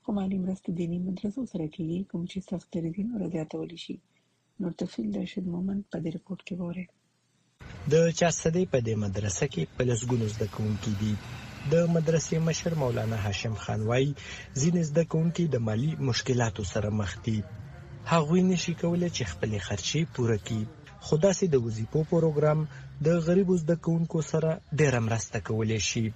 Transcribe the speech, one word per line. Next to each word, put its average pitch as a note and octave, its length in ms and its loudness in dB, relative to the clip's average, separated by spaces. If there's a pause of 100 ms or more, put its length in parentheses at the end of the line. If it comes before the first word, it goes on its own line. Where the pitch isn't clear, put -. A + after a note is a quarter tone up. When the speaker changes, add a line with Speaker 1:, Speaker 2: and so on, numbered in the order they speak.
Speaker 1:
خو - 60 -8 (100)
مالي F#3+ 260 -2
مرستې F#3 340 -6
دیني F3 200 -2 (100)
مدرسو G#3 440 -6
سره D#3+ 220 -4
کیږي، E3+ 240 -4 (120)
کوم F3 200 -4
چې - 80 -8 (120)
سخت E3+ 240 -6
دریځ E3 220 -4
وي G3 120 -4
نو F#3+ 260 -4
زیاتولی D#3+ 520 -6
شي. - 100 -10 (600)
نور F3 220 -4
تفصیل G#3 340 -4
د - 100 -4
رشید F#3 300 -6
مومند G3 280 -2 (100)
په E3 100 -6
دې E3 140 -2
رپورټ - 300 -10
کې F#3+ 140 -8
واورئ. F3 260 -6 (1040)
Speaker 2:
د - 20 8 (240)
چارسدې E3+ 540 4
په C3 140 4
دې A2 160 2
مدرسه G2+ 500 0
کې E3+ 100 -2 (140)
په B2+ 120 0
لسګونو A#2+ 460 0
زده A2 200 -2
کوونکي G#2+ 380 -2 (100)
دي. G#2+ 100 2 (600)
د - 20 6 (220)
مدرسې D#3+ 400 2 (120)
مشر E3 320 0
مولانا A#2 360 0 (100)
هاشم G#2+ 360 -2
خان A2 280 -2
وایي، C3+ 200 4 (500)
ځینې E3+ 280 4
زده E3 240 4
کوونکي E3 420 2
د A#2+ 140 2
مالي A#2+ 240 0 (160)
مشکلاتو A#2 640 0
سره G#2+ 180 0 (120)
مخ F#2 120 -4 (140)
دي. A2 100 2 (720)
هغوی E3+ 360 4
نشي E3+ 340 0
کولی F3 280 0
چې - 220 -4
خپلې G#2+ 340 -2
خرچې B2 340 -2 (160)
پوره A2+ 300 2
کړي. A2 160 -4 (440)
خو D#3 180 2
داسې G3 260 4
د C#3 140 4
وظیفو A2+ 360 -2 (120)
پروګرام D3+ 480 4 (460)
د E3+ 200 6
غریبو F#3 360 6
زده E3 140 2 (100)
کوونکو E3 420 2
سره D#3+ 220 2 (280)
ډېره C3 300 6
مرسته A2+ 400 -2
کولی A2 400 2
شي. A#2 160 0 (120)